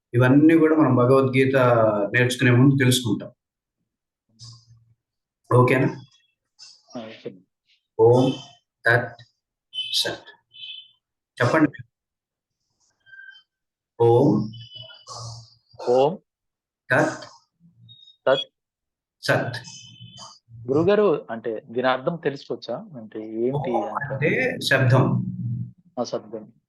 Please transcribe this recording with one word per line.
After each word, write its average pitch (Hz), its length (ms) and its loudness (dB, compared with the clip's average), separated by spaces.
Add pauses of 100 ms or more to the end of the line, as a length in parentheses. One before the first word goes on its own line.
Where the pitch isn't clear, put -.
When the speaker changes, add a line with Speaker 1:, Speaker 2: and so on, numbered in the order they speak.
(140)
Speaker 1:
ఇవన్నీ 139 400 6
కూడా 156 220 4
మనం 131 200 4
భగవద్గీత 135 600 2 (580)
నేర్చుకునే 123 360 2
ముందు 131 260 4
తెలుసుకుంటాం. 123 540 -2 (2250)
ఓకేనా? 127 460 2 (960)
Speaker 2:
ఆ, 120 40 -12
ఓకే. 110 340 -16 (640)
Speaker 1:
ఓం 120 340 4 (540)
తత్ 120 300 0 (580)
సత్. 1077 500 -6 (1160)
చెప్పండి. 151 400 0 (2250)
ఓం. 117 520 2 (1400)
Speaker 2:
ఓం 135 300 2 (760)
Speaker 1:
తత్ - 300 -2 (1000)
Speaker 2:
తత్ 131 260 0 (720)
Speaker 1:
సత్. - 320 -2 (1120)
Speaker 2:
గురుగారు, 170 600 0
అంటే 113 400 -8
దీని 123 180 -4
అర్థం 131 360 -4
తెలుసుకోవచ్చా? 135 520 -8
అంటే 127 440 -18
ఏంటి 120 500 -6
Speaker 1:
ఓం 110 140 -4
Speaker 2:
అంటే? - 300 -8
Speaker 1:
అంటే 214 460 -4
శబ్దం. - 760 0 (640)
Speaker 2:
ఆ, 120 40 -6
శబ్దం. 107 480 -12 (160)